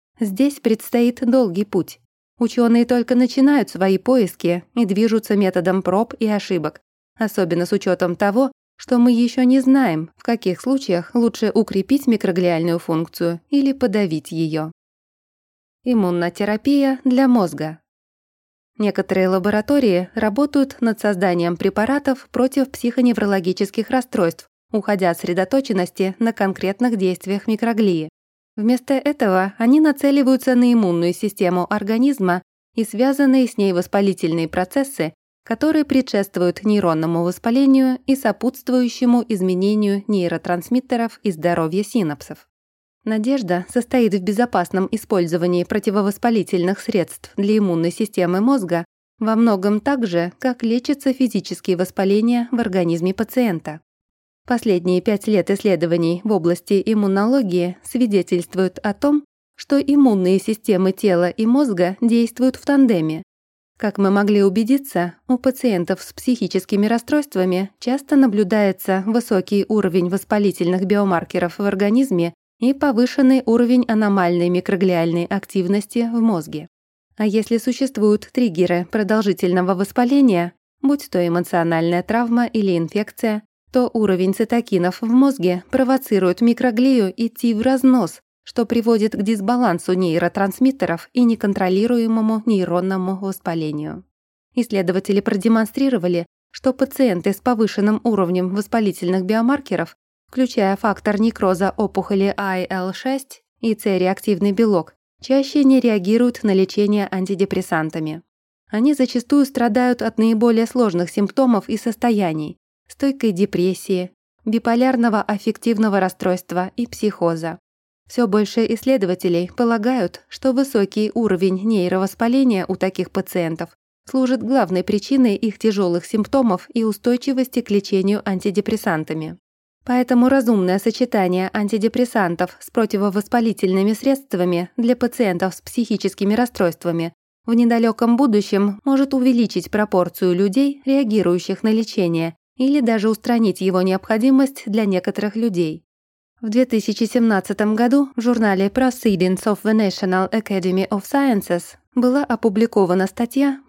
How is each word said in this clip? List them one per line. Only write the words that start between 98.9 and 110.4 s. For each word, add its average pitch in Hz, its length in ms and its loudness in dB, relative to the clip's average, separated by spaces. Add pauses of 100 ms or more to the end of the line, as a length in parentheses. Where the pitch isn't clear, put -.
биомаркеров, 226 720 -2 (320)
включая 214 480 0
фактор 208 460 -2
некроза 196 560 0
опухоли 196 580 -2
I 190 320 -4
L 185 260 -6
шесть - 500 -8 (180)
и 226 140 -2
С-реактивный 190 760 0
белок, 196 440 0 (260)
чаще 277 420 0
не 262 160 6
реагируют 233 640 2
на 202 140 2
лечение 202 560 2
антидепрессантами. 175 1120 -4 (440)
Они 262 280 2
зачастую 262 500 0
страдают 247 560 0
от 226 160 -4
наиболее 226 480 2